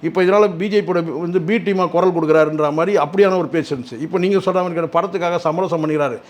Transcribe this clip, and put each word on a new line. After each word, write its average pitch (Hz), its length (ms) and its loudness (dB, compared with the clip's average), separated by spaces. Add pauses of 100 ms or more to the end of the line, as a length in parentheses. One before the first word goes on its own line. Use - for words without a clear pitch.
இப்போ 170 200 0
இதனால 196 340 4
பி 190 120 -4
ஜே 202 120 2
பியோட 165 400 -2
வந்து 175 200 -2
பி 175 160 0
டீமா 185 340 0
குரல் 175 220 2
கொடுக்குறாருன்ற 156 600 2
மாதிரி 175 260 0
அப்படியான 185 400 2
ஒரு 165 100 -2
பேச்சு 147 280 -2
இருந்துச்சு. 120 240 -10
இப்போ 165 180 -4
நீங்க 190 200 2
சொல்ற 180 160 -2
மாதிரி 180 200 -2
கேட்ட 165 260 -2
படத்துக்காக 175 360 -2
சமரசம் 165 480 -2
பண்ணிக்கிறாரு, 147 340 -2 (120)